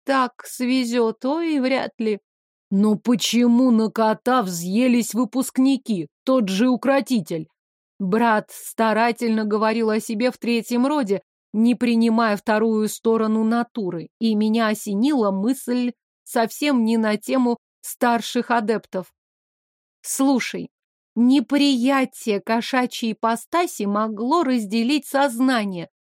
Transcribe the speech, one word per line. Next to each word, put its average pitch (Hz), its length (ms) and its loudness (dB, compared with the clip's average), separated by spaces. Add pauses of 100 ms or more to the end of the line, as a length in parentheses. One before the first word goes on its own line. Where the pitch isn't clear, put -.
так 262 400 -2
свезёт, 240 800 -2
ой, 311 360 -2
вряд 254 380 -2
ли». 214 220 -2 (500)
«Но 208 260 4
почему 240 720 2
на 220 200 2
кота 226 520 0
взъелись 196 720 0
выпускники, 247 920 0 (160)
тот 254 260 2
же 208 180 2
укротитель?» 233 800 -2 (500)
Брат 214 540 0
старательно 220 920 -2
говорил 220 420 0
о 214 100 0
себе 233 320 -2
в - 60 -6
третьем 240 500 -2
роде, 254 360 -2 (320)
не 233 200 4
принимая 226 640 2
вторую 214 540 0
сторону 220 540 0
натуры, 220 640 -4 (100)
и 220 140 2
меня 214 340 2
осенила 214 640 0
мысль 247 640 -2 (360)
совсем 240 560 0
не 226 140 2
на 214 180 0
тему 240 420 -2 (220)
старших 240 720 -2
адептов. 214 640 -4 (880)
«Слушай, 247 640 -2 (460)
неприятие 262 1300 2
кошачьей 233 720 -2
ипостаси 226 720 -2
могло 220 600 -2
разделить 233 640 0
сознание. 233 800 0 (200)